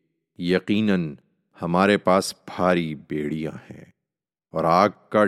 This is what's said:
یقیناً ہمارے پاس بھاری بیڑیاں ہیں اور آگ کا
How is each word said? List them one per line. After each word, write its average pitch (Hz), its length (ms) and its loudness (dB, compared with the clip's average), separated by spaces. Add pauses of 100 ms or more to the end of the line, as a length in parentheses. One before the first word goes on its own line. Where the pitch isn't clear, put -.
(380)
یقیناً 92 760 -2 (420)
ہمارے 92 480 4
پاس 92 300 0 (120)
بھاری 87 480 -2 (140)
بیڑیاں 76 480 -8 (140)
ہیں - 140 -20 (720)
اور 80 100 -4
آگ 90 260 2 (180)
کا 107 200 2